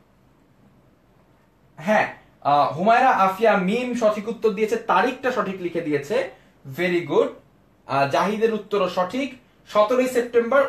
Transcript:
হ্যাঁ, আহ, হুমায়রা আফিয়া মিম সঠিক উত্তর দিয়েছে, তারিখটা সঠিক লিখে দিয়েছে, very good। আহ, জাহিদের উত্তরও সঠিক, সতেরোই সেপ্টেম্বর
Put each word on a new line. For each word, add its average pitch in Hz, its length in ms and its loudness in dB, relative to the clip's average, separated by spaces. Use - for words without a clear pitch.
হ্যাঁ, 185 380 0
আহ, 143 380 2
হুমায়রা 233 320 4
আফিয়া 214 460 2
মিম 233 380 -2
সঠিক 214 340 0
উত্তর 220 220 -2
দিয়েছে, 214 260 -2
তারিখটা 240 560 0
সঠিক 190 280 -4
লিখে 175 200 -4
দিয়েছে, 151 500 -4
very 175 300 -2
good। 214 220 0
আহ, 135 240 0
জাহিদের 208 440 0
উত্তরও 202 340 -4
সঠিক, 247 500 -4
সতেরোই 247 400 2
সেপ্টেম্বর 240 600 2